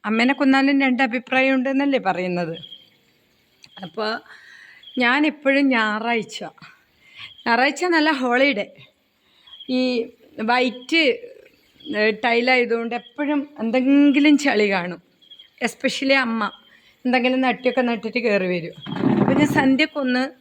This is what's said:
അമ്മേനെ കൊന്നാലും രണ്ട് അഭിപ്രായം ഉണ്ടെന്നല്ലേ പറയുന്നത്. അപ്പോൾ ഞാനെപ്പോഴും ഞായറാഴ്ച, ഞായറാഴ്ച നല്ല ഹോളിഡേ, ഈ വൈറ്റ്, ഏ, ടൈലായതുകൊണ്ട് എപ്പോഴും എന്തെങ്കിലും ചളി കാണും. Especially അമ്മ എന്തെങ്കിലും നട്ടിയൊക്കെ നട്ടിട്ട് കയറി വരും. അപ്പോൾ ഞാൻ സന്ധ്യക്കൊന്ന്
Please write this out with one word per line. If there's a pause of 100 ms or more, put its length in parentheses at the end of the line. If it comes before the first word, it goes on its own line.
അമ്മേനെ
കൊന്നാലും
രണ്ട്
അഭിപ്രായം
ഉണ്ടെന്നല്ലേ
പറയുന്നത്. (1300)
അപ്പോൾ (920)
ഞാനെപ്പോഴും
ഞായറാഴ്ച, (1040)
ഞായറാഴ്ച (140)
നല്ല (100)
ഹോളിഡേ, (1120)
ഈ (720)
വൈറ്റ്, (920)
ഏ, (160)
ടൈലായതുകൊണ്ട്
എപ്പോഴും (220)
എന്തെങ്കിലും (120)
ചളി
കാണും. (680)
Especially
അമ്മ (540)
എന്തെങ്കിലും
നട്ടിയൊക്കെ (100)
നട്ടിട്ട്
കയറി
വരും. (460)
അപ്പോൾ (100)
ഞാൻ (120)
സന്ധ്യക്കൊന്ന് (160)